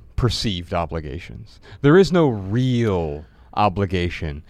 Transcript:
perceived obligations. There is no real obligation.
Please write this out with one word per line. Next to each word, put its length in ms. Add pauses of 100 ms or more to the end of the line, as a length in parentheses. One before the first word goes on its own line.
(160)
perceived 580
obligations. 840 (220)
There 160
is 140
no 160
real 960 (300)
obligation. 960